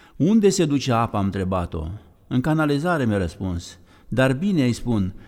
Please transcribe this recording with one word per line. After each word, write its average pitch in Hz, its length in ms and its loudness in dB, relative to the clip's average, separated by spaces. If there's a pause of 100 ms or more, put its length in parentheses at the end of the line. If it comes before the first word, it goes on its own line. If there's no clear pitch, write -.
(160)
"Unde 202 340 4
se 185 160 2
duce 139 260 0
apa?" 113 260 0
am 98 80 0
întrebat-o. 90 640 -4 (400)
"În 127 140 0
canalizare", 156 640 0
mi-a 104 120 2
răspuns. 90 600 -6 (300)
"Dar 131 260 2
bine", 160 320 0
îi 120 80 2
spun, 101 400 -2 (140)